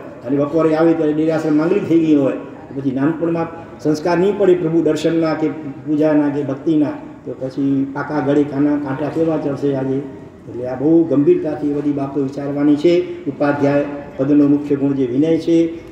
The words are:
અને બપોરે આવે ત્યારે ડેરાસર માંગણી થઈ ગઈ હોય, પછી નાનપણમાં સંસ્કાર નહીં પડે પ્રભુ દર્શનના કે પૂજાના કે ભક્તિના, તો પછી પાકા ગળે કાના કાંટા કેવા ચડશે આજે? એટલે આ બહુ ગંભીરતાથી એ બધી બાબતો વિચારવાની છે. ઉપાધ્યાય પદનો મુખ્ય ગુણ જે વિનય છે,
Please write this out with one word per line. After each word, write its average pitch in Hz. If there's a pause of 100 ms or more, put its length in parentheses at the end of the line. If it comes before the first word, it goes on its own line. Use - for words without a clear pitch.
(260)
અને 139
બપોરે 156
આવે 165
ત્યારે 156
ડેરાસર 156
માંગણી 165
થઈ 165
ગઈ 156
હોય, 131 (440)
પછી 135
નાનપણમાં 165 (340)
સંસ્કાર 170
નહીં 196
પડે 185
પ્રભુ 160
દર્શનના 160
કે 151 (380)
પૂજાના 147
કે 143
ભક્તિના, 135 (340)
તો 127
પછી 139
પાકા 143
ગળે 143
કાના 147
કાંટા 139
કેવા 160
ચડશે 139
આજે? 135 (460)
એટલે 120
આ 127
બહુ 160
ગંભીરતાથી 147
એ 143
બધી 143
બાબતો 139
વિચારવાની 143
છે. 175
ઉપાધ્યાય 143 (320)
પદનો 143
મુખ્ય 143
ગુણ 139
જે 131
વિનય 156
છે, 165 (260)